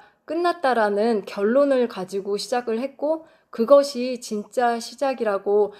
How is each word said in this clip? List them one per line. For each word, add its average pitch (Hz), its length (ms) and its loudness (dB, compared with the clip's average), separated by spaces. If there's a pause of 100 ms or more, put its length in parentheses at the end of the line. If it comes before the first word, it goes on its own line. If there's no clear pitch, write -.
(260)
끝났다라는 233 1000 0
결론을 247 600 2
가지고 196 500 -6
시작을 240 420 -4
했고 285 460 -4 (240)
그것이 247 720 2
진짜 233 580 -2
시작이라고, 208 1000 -2